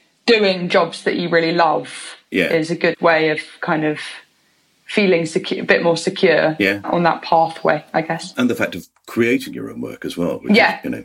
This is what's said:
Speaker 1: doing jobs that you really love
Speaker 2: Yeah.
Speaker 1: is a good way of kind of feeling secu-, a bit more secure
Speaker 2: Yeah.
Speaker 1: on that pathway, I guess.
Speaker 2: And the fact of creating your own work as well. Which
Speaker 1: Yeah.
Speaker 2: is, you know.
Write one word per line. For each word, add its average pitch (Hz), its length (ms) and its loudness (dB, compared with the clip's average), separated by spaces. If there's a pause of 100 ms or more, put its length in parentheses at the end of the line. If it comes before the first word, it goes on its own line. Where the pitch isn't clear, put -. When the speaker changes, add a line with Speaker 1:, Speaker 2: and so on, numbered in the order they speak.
(260)
Speaker 1:
doing 190 440 2
jobs 170 340 0
that - 140 -2
you 175 100 -2
really 165 240 2
love 160 640 0 (160)
Speaker 2:
Yeah. 92 220 2
Speaker 1:
is 160 180 0
a 175 60 -2
good 165 240 0
way 160 300 4
of 151 100 -4 (180)
kind 156 240 -2
of 151 160 -2 (840)
feeling 185 380 2
secu-, - 380 -4
a - 40 -8
bit - 180 2
more 170 140 2
secure 190 600 0
Speaker 2:
Yeah. 202 280 0
Speaker 1:
on 175 180 0
that 160 180 0
pathway, 160 600 0 (100)
I 165 80 0
guess. - 360 -8
Speaker 2:
And 123 120 2
the 113 60 -2
fact - 200 -4
of 85 120 -12 (200)
creating 120 460 0
your - 160 -10
own - 120 -12
work - 240 -10
as - 120 -8
well. 85 220 -2
Which - 160 2
Speaker 1:
Yeah. 214 240 4
Speaker 2:
is, - 60 -16
you 135 40 -6
know. 110 160 -6